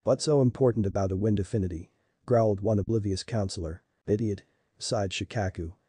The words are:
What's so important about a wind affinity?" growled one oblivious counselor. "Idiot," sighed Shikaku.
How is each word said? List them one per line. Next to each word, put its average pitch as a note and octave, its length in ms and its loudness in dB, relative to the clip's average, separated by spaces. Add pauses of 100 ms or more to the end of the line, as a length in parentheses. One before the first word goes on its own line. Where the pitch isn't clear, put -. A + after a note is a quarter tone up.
What's B2+ 220 0
so D3 160 4
important A#2+ 440 4
about F#2+ 280 0
a - 20 -2
wind G2+ 240 2
affinity?" F#2 520 -4 (340)
growled A2+ 340 4
one G#2+ 200 2
oblivious G2+ 440 -2
counselor. F#2 600 -6 (220)
"Idiot," G#2 380 -2 (360)
sighed G#2 320 -2
Shikaku. F#2 600 -4 (160)